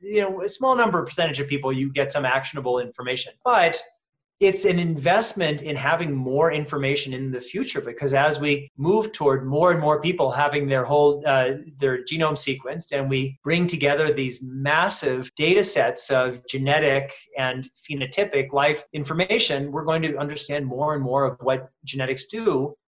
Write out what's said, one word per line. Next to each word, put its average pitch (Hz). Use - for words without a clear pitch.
you 202
know, 190
a 202
small 262
number, 196
percentage 147
of 143
people, 135
you 135
get 139
some 147
actionable 127
information. 123
But 196
it's 190
an 175
investment 165
in 143
having 151
more 135
information 143
in 131
the 123
future, -
because 131
as 143
we 143
move 214
toward 131
more 151
and 160
more 151
people 160
having 143
their 135
whole, 143
uh, 131
their 131
genome 156
sequenced, 135
and 139
we 135
bring 175
together 151
these 131
massive 135
data 180
sets -
of 127
genetic 139
and 131
phenotypic 139
life 147
information, 156
we're 151
going 160
to 151
understand 143
more 139
and 139
more 131
of 127
what 131
genetics 131
do. 165